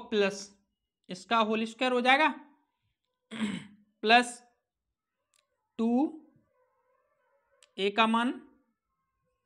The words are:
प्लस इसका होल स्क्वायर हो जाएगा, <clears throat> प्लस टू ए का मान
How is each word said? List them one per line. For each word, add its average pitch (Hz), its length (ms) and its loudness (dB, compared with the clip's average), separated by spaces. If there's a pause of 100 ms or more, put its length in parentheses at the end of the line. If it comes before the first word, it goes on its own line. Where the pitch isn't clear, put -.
(100)
प्लस 202 380 -2 (600)
इसका 190 320 -4
होल 220 240 0
स्क्वायर 247 280 -4
हो 247 80 0
जाएगा, 269 280 4 (1040)
<clears throat> - 720 -10
प्लस 240 400 2 (1400)
टू 226 100 0 (1900)
ए 196 120 0
का 220 160 2
मान 233 260 0 (1120)